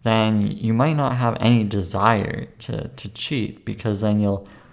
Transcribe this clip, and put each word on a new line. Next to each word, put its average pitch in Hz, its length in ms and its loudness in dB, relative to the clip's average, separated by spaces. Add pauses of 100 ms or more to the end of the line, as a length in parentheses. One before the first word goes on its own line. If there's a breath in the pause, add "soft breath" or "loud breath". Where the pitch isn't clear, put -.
then 110 460 2
you 110 260 -2
might 147 240 2
not 131 180 0
have 120 240 0
any 120 240 6
desire 101 840 0 (140)
to, - 300 -6
to - 200 -12
cheat, 104 560 -6
because 104 360 -4
then 104 180 2
you'll, 101 280 0 (240 loud breath)